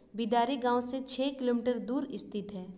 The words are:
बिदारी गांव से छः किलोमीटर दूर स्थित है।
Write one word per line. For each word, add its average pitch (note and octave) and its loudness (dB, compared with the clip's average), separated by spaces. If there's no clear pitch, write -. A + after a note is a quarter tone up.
बिदारी A#3+ 2
गांव A#3+ 2
से B3 -2
छः C4+ 0
किलोमीटर A#3+ 2
दूर C4 -2
स्थित G#3 -6
है। F#3 -8